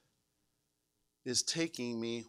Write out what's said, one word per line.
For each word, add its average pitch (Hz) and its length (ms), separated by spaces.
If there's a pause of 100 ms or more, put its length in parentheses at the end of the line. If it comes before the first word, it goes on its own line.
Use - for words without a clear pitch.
(1200)
is 123 200
taking 127 560
me 117 280